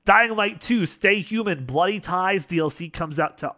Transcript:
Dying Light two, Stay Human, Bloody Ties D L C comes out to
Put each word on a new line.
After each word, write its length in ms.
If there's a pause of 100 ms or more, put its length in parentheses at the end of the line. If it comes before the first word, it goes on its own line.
Dying 320
Light 240
two, 240
Stay 340
Human, 460
Bloody 340
Ties 460
D 140
L 100
C 200
comes 300
out 200
to 180